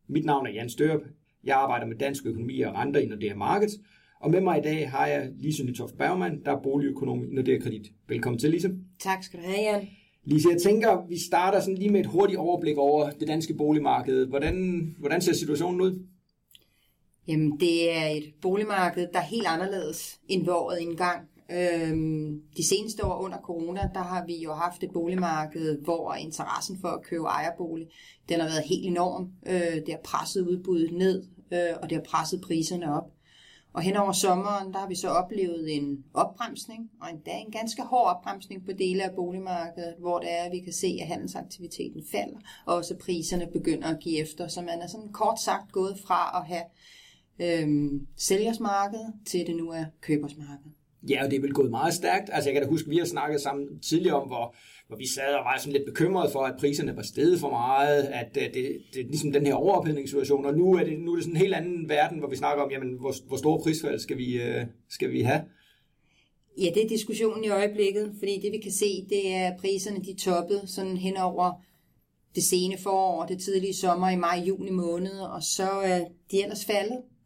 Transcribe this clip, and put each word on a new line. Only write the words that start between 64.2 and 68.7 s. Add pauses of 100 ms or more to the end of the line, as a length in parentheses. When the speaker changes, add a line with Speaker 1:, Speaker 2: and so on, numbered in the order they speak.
Speaker 1:
øh, (220)
skal
vi
have? (1160)
Speaker 2:
Ja,
det
er
diskussionen
i
øjeblikket,
fordi
det,
vi
kan